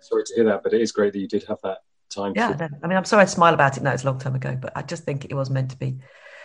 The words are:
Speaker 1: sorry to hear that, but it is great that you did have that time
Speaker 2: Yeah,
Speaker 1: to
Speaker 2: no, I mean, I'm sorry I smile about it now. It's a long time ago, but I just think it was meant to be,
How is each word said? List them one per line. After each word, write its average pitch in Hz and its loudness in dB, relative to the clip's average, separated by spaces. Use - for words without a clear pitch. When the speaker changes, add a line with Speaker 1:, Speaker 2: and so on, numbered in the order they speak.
Speaker 1:
sorry 110 0
to - -12
hear 113 4
that, 101 2
but 98 0
it 110 4
is 110 0
great 104 2
that 101 -6
you 98 -4
did - -4
have 107 -6
that 95 -6
time 196 -6
Speaker 2:
Yeah, 214 0
Speaker 1:
to 160 -4
Speaker 2:
no, 160 -6
I 165 -6
mean, 180 0
I'm 185 0
sorry 208 6
I - 10
smile 170 4
about 139 4
it - -6
now. 139 0
It's - -4
a - 0
long 131 -2
time 135 -4
ago, 131 -4
but 127 -8
I 143 -8
just 165 -10
think 143 -6
it - -10
was 135 -4
meant 131 -2
to - -14
be, 131 -6